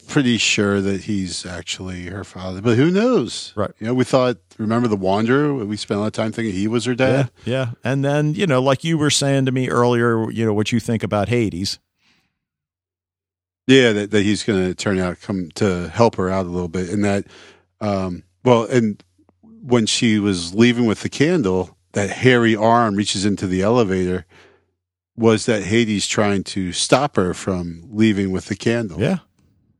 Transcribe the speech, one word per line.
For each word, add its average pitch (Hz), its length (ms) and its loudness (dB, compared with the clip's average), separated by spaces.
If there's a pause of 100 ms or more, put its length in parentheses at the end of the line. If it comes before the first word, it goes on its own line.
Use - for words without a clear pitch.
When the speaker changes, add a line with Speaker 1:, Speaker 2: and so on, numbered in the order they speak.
Speaker 1:
pretty 123 300 2
sure 101 440 0
that 98 200 -2
he's 95 440 -6
actually 90 600 -10
her 95 180 -10
father, 92 380 -12
but 113 160 2
who 147 120 4
knows? 196 680 0
Speaker 2:
Right. 104 220 -4
Speaker 1:
You 110 100 -8
know, 120 60 0
we 127 120 2
thought, 127 320 2 (200)
remember 113 300 0
the 107 80 0
Wanderer? 113 580 2
We 107 240 -4
spent 107 200 -4
a 101 40 0
lot 107 60 -2
of 107 60 -6
time 110 180 -4
thinking 110 240 -4
he 98 120 -2
was 113 180 -2
her 123 100 -2
dad. 131 340 0 (160)
Speaker 2:
Yeah, 117 80 -4
yeah. 127 180 -4 (120)
And 135 200 -2
then, 151 300 0
you 196 140 -2
know, 127 140 2
like 135 220 2
you 160 140 0
were 147 140 2
saying 139 340 0
to 131 60 0
me 127 180 -2
earlier, 120 640 2
you 113 140 -2
know, 110 80 2
what 104 180 -2
you 117 80 2
think 113 240 -2
about 104 260 0
Hades. 104 480 -2 (1900)
Speaker 1:
Yeah, 127 260 8
that, 104 180 -4
that 104 120 4
he's 101 200 0
gonna 92 300 0
turn 95 260 -2
out, 90 220 -4
come 92 340 -6
to 87 340 -2
help 110 260 2
her 92 140 -2
out 95 160 -2
a 87 40 -8
little 87 180 -4
bit. 90 220 -6
And 101 140 -2
that, 101 220 -2 (560)
um, 95 420 -4 (200)
well, 120 200 4
and 113 400 0 (380)
when 120 440 -2
she 107 340 0
was 90 340 -2
leaving 117 320 4
with 104 160 0
the - 80 -6
candle, 101 680 0 (160)
that 101 160 -2
hairy 117 460 4
arm 113 400 2
reaches 101 300 -2
into 104 220 -2
the 92 140 -2
elevator. 92 640 0 (920)
Was 113 300 2
that 110 180 0
Hades 107 440 0
trying 101 380 0
to 90 280 -6
stop 139 440 0
her 90 180 2
from 85 560 -6
leaving 104 400 2
with 90 160 -4
the 107 80 -6
candle? 113 440 -4
Speaker 2:
Yeah. 156 200 -2 (600)